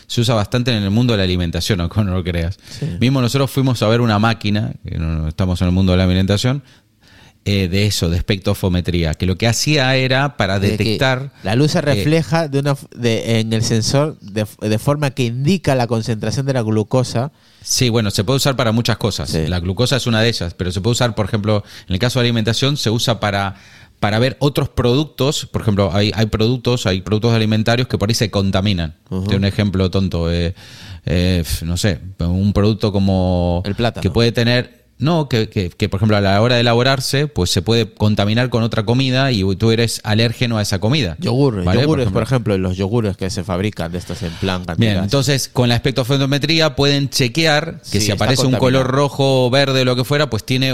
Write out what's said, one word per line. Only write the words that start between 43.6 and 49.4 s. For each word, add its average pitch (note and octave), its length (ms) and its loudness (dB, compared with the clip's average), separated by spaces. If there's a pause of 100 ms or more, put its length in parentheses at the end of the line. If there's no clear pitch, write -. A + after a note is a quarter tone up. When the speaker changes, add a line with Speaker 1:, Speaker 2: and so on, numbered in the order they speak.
Speaker 2:
de F2+ 60 -6
estas - 260 -8
en E2+ 120 -4
plan F#2 260 -2
Speaker 1:
Bien, F2+ 60 -4
Speaker 2:
cantidad. F#2+ 360 0
Speaker 1:
entonces C3 460 0
con B2 180 0
la A#2+ 80 2
espectrofotometría C#3 1000 0
pueden C#3+ 320 2
chequear D3+ 720 0
que - 180 -2
Speaker 2:
Sí, G#2+ 60 0
Speaker 1:
si G#2 60 0
Speaker 2:
está G2+ 120 -2
Speaker 1:
aparece B2+ 200 2
un C3 100 2
Speaker 2:
contaminado. C3 320 2
Speaker 1:
color B2+ 100 -2
rojo, C3+ 540 2